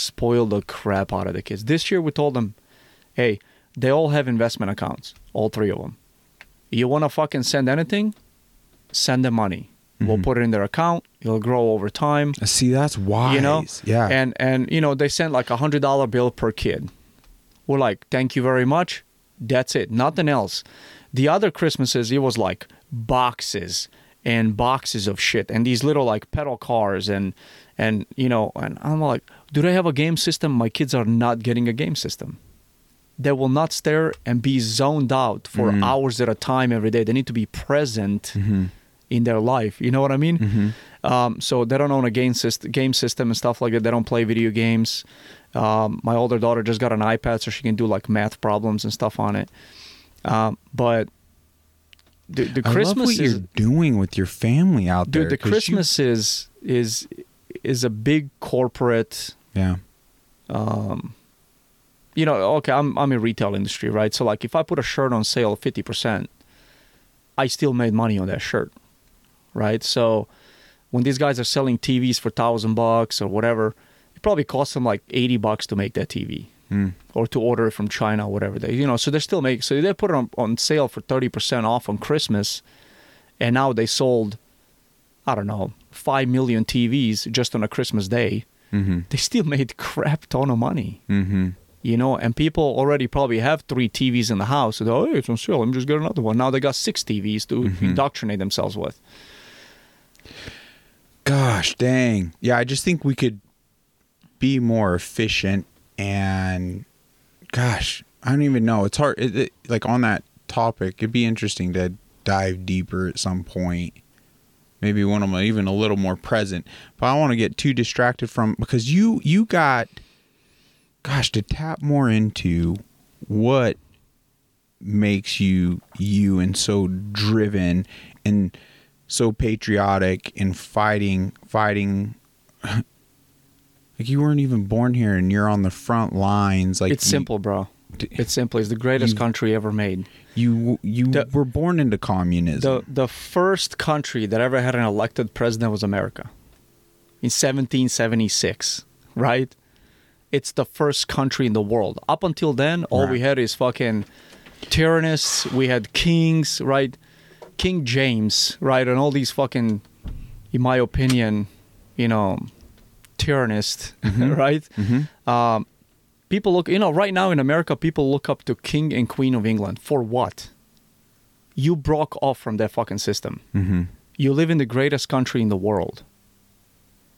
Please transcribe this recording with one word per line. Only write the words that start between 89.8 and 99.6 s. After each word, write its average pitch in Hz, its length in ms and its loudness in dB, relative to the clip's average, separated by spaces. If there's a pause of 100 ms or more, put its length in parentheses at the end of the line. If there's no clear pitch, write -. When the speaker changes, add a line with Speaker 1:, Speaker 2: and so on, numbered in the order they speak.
Speaker 1:
ton 135 240 0
of 120 80 2
money. 139 500 -4
Speaker 2:
Mm-hmm. 95 420 0 (320)
Speaker 1:
You 117 140 0
know, 127 200 2
and 113 200 -2
people 156 260 0
already 135 460 2
probably 123 320 0
have 147 220 0
three 127 260 -2
T 131 220 0
Vs 120 200 0
in 104 80 0
the 95 60 0
house. 123 320 0
So - 80 -4
they, 110 80 2
"Oh, 156 140 2
hey, 311 120 0
it's 131 120 -4
on 117 80 -2
sale. 175 220 -2
Let 113 80 0
me 131 60 0
just 131 140 -2
get 147 80 2
another 156 260 -2
one." 110 140 0
Now 127 140 4
they 131 100 0
got 135 160 0
six - 260 -4
T 107 180 -4
Vs 107 260 -4
to 123 180 -2
Speaker 2:
Mm-hmm. 95 200 -2
Speaker 1:
indoctrinate 104 540 -2
themselves 98 380 -4
with. - 240 -8 (2250)